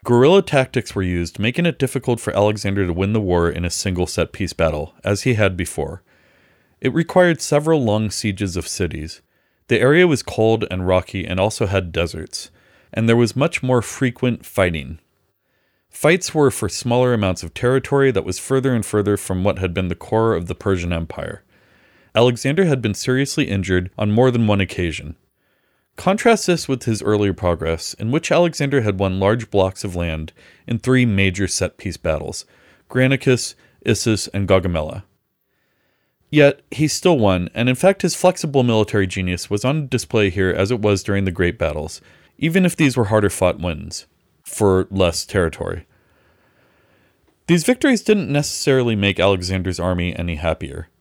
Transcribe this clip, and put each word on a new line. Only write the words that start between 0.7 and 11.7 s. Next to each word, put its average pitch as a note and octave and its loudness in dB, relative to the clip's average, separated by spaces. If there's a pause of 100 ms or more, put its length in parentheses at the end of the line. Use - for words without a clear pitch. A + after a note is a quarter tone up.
were G2 -2
used, F2 -2
making B2 0
it - -2
difficult B2 -2
for - -6
Alexander G2+ 0
to F2 -2
win F#2+ -2
the A2 0
war F2 2
in F2 -4
a E2+ -2
single F2+ -2
set-piece - -4
battle, D#2 -2 (100)
as G2+ -2
he B2+ 0
had G2 0
before. E2 -6 (800)
It C3 -4
required E3+ 2
several D3+ 0
long G#2+ 0
sieges F#2+ -4
of E2 -4
cities. D#2 -6 (460)
The A#2+ 2
area D#3 6
was D3+ 2
cold A2 0
and F#2 -4
rocky F#2 0
and F#2 -4
also G#2+ 0
had F#2 -2